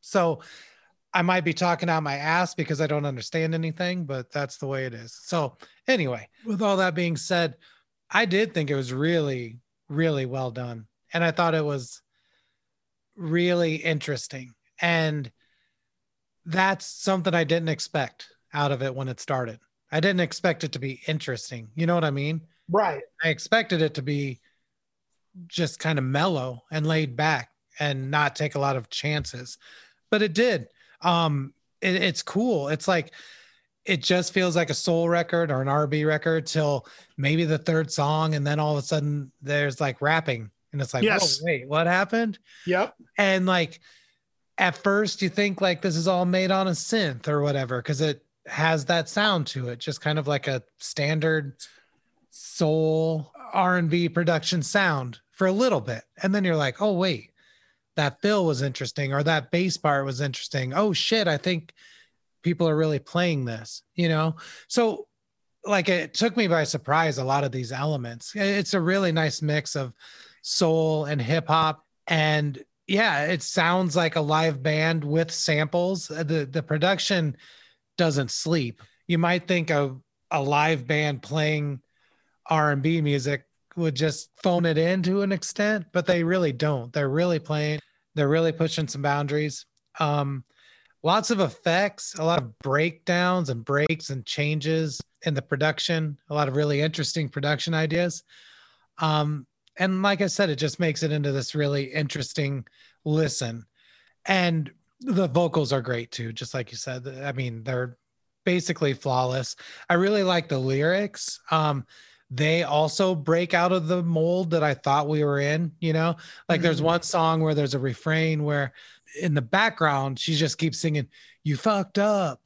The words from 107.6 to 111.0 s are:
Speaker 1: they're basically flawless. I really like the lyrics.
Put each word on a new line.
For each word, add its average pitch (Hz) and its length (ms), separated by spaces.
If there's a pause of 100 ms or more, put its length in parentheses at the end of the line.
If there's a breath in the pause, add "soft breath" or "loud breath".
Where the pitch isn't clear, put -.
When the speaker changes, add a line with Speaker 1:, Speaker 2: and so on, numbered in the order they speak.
Speaker 1:
they're 127 340 (480)
basically 170 480
flawless. 127 640 (320 loud breath)
I 175 60
really 196 300
like 175 240
the 139 100
lyrics. 156 800 (100)